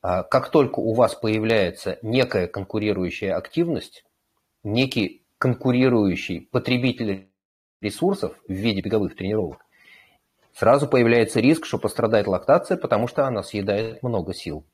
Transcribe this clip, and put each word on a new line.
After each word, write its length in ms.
А 220
как 260
только 300
у 160
вас 200
появляется 840
некая 460
конкурирующая 880
активность, 680
некий 580
конкурирующий 1040
потребитель 760
ресурсов 500
в 40
виде 280
беговых 360
тренировок, 500
сразу 340
появляется 520
риск, 260
что 100
пострадает 500
лактация, 520
потому 280
что 200
она 160
съедает 600
много 300
сил. 420